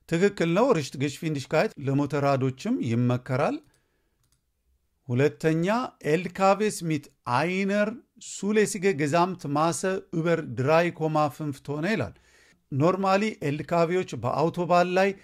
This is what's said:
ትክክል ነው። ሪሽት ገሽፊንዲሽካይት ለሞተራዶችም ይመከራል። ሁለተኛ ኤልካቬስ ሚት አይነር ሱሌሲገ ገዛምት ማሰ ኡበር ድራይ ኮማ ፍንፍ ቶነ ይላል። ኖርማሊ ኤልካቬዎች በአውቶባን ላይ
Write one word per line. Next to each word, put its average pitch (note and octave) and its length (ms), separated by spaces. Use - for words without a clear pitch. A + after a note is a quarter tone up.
ትክክል F3+ 440
ነው። A3+ 200
ሪሽት D#3 240
ገሽፊንዲሽካይት D3+ 800
ለሞተራዶችም C#3 1040
ይመከራል። B2+ 760
ሁለተኛ D3+ 600
ኤልካቬስ F#3+ 800
ሚት D#3 220
አይነር F#3+ 580
ሱሌሲገ G3+ 680
ገዛምት E3 540
ማሰ D3+ 340
ኡበር E3 260
ድራይ D3+ 420
ኮማ D#3 380
ፍንፍ C#3+ 320
ቶነ D3+ 280
ይላል። D#3 240
ኖርማሊ F#3+ 520
ኤልካቬዎች E3+ 720
በአውቶባን E3+ 800
ላይ F#3+ 160